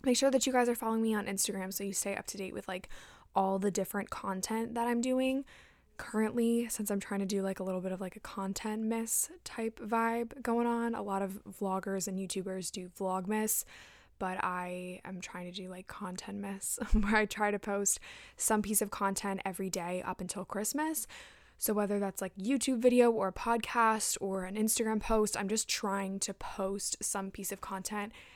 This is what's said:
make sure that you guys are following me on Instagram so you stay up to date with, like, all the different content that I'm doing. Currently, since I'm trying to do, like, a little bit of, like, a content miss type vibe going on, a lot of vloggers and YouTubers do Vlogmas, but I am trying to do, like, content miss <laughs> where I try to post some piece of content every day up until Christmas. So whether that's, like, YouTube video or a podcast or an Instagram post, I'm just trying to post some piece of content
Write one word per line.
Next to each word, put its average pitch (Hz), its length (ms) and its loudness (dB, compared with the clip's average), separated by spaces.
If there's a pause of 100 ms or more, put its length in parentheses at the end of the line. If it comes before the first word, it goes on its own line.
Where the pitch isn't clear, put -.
make 247 120 6
sure 269 160 6
that 254 140 6
you 262 80 2
guys 240 160 6
are 240 60 2
following 226 260 0
me 226 120 4
on 208 120 0
Instagram 190 480 -2
so 202 100 -4
you 196 100 -4
stay 196 220 -2
up 196 120 -6
to - 100 -10
date 190 160 -6
with, - 140 -8
like, 185 200 -6 (480)
all 190 240 4
the 202 100 4
different 196 420 -2
content 220 640 -2
that 233 120 2
I'm 240 140 2
doing. 262 420 2 (540)
Currently, 233 720 2
since 208 200 -4
I'm 202 120 0
trying 196 180 -2
to 196 60 0
do, 196 160 0
like, 190 180 -2
a 190 40 -2
little 185 180 -2
bit 185 100 -2
of, 185 80 -4
like, 185 160 -6
a 214 60 -16
content 214 600 -4
miss 226 460 0 (140)
type 226 380 -6
vibe 226 600 0
going 233 260 2
on, 233 280 2
a 214 60 -2
lot 196 200 0
of 190 200 -4 (180)
vloggers 190 480 -2
and 190 100 -4
YouTubers 185 540 -4
do 180 260 -8
Vlogmas, 196 680 0 (520)
but 185 260 -2
I 180 640 -4
am 180 160 -8
trying 180 240 -10
to 180 100 -10
do, 185 140 -8
like, 185 180 -12
content 196 520 -8
miss 196 460 -4
<laughs> - 60 2
where 214 240 6
I 214 100 6
try 208 260 2
to 208 60 0
post 202 440 0 (340)
some 220 260 2
piece 202 200 2
of 208 100 -2
content 196 540 0
every 190 240 -2
day 180 360 -4
up 185 140 -4
until 185 240 -6
Christmas. 302 640 -2 (500)
So - 160 0
whether 202 260 2
that's, 196 220 -2
like, 190 140 -6
YouTube 247 440 2
video 247 300 10
or 214 200 2
a 190 40 -8
podcast 226 840 2
or 190 240 -2
an 185 120 -6
Instagram 220 440 2
post, 214 380 4
I'm 202 100 -2
just 220 220 0
trying 196 500 -2
to 196 140 -2
post - 680 -4
some 190 300 -2
piece 196 220 -6
of 190 80 -10
content 208 500 -6 (240)